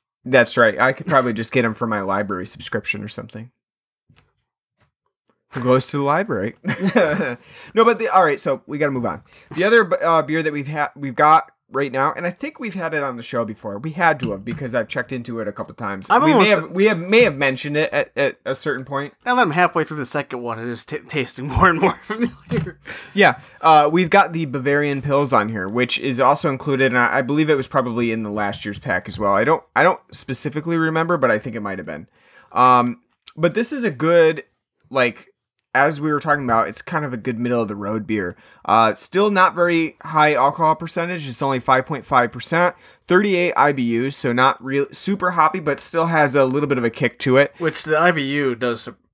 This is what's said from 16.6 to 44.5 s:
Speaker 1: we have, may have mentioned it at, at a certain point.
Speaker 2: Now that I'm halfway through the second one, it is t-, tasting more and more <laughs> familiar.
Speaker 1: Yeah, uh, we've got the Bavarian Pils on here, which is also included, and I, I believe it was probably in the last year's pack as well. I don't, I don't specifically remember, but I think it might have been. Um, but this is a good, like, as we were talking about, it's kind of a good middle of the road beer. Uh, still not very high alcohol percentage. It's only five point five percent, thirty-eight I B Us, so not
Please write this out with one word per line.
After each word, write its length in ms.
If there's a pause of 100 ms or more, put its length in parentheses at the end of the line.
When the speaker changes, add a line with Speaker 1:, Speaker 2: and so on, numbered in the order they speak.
Speaker 1:
we 160
have, 120
may 260
have 120
mentioned 400
it 160
at, 240
at 280
a 100
certain 300
point. 300 (120)
Speaker 2:
Now 80
that 80
I'm 100
halfway 320
through 120
the 100
second 360
one, 180
it 80
is 160
t-, 160
tasting 480
more 200
and 120
more 140
<laughs> 100
familiar. 760 (340)
Speaker 1:
Yeah, 280 (200)
uh, 320
we've 180
got 220
the 140
Bavarian 560
Pils 300
on 160
here, 200
which 300
is 220
also 280
included, 440
and 60
I, 200
I 40
believe 280
it 60
was 120
probably 440
in 100
the 80
last 340
year's 140
pack 300
as 100
well. 160
I 80
don't, 200 (120)
I 80
don't 180 (120)
specifically 680
remember, 380
but 160
I 80
think 160
it 40
might 180
have 80
been. 200 (460)
Um, 480 (360)
but 180
this 180
is 100
a 80
good, 540 (460)
like, 400 (460)
as 240
we 120
were 80
talking 240
about, 240
it's 140
kind 220
of 80
a 40
good 200
middle 240
of 60
the 80
road 320
beer. 300 (280)
Uh, 300
still 340
not 280
very 460
high 300
alcohol 440
percentage. 520
It's 140
only 160
five 260
point 220
five 240
percent, 460 (320)
thirty-eight 480
I 160
B 100 (240)
Us, 100
so 160
not 320